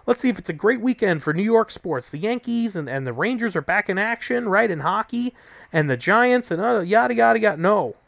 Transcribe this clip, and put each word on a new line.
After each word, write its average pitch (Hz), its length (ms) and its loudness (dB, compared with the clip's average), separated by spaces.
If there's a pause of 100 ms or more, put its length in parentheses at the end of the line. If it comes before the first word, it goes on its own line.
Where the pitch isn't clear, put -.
Let's 240 140 0
see 262 80 0
if 220 100 0
it's - 100 -10
a 175 40 -4
great 214 280 0
weekend 208 420 0
for 151 100 0
New 175 100 -2
York 226 280 2
sports. 143 400 -8
The 175 80 -8
Yankees 233 560 -2
and, 151 140 -6
and 135 180 -4
the 123 60 -4
Rangers 214 420 -2
are 156 80 -2
back 175 260 -2
in 185 80 -2
action, 233 520 -2
right, 208 220 2
in 160 100 -4
hockey, 220 540 -4 (380)
and 151 160 2
the 131 80 0
Giants, 240 540 2
and, 170 100 -2
uh, 226 200 0
yada, 233 340 2
yada, 226 240 4
yada." 190 240 0
No. 180 320 2 (140)